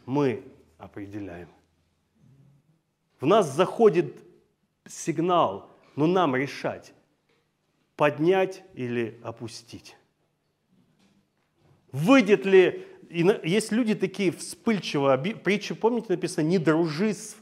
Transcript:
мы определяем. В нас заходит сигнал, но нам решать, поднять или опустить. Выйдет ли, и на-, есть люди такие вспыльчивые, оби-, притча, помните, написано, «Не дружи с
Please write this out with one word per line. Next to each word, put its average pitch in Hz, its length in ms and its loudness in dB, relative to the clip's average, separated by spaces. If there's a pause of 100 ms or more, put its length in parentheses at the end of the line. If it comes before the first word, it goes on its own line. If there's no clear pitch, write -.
мы 127 400 -2 (320)
определяем. 98 720 -14 (1700)
В 131 80 -6
нас 185 240 4
заходит 175 720 2 (640)
сигнал, 160 840 -2 (320)
но 151 60 2
нам 175 280 0
решать, 131 600 -8 (1000)
поднять 170 680 0 (100)
или 120 500 -6
опустить. - 720 -16 (2000)
Выйдет 196 540 4
ли, 185 400 4 (240)
и 165 120 -2
на-, 190 220 4
есть 208 260 -2
люди 220 240 0
такие 185 380 -2
вспыльчивые, 151 800 -2
оби-, 147 220 0
притча, 196 400 -4
помните, 233 340 -2
написано, 170 380 -2
«Не 180 120 2
дружи 165 540 0
с - 300 -14